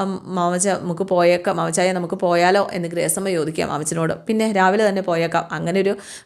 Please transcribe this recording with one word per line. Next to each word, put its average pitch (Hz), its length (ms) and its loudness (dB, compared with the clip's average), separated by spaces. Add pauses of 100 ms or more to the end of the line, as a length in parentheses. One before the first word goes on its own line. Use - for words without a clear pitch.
ഉം, 190 220 -4
മാമച്ച, 180 440 0
നമുക്ക് 175 360 -2
പോയേക്കാം, 175 540 2
മാമച്ചായ 170 340 2
നമുക്ക് 175 240 -2
പോയാലോ?" 180 580 4
എന്ന് 170 140 -4
ഗ്രേസമ്മ 170 420 -2
ചോദിക്കാം 160 400 -2
മാമച്ചനോട്. 160 440 -2
"പിന്നെ 220 380 -2
രാവിലെ 202 380 4
തന്നെ 196 120 -2
പോയേക്കാം. 170 500 0
അങ്ങനെ 170 280 -2
ഒരു, 196 160 2 (300)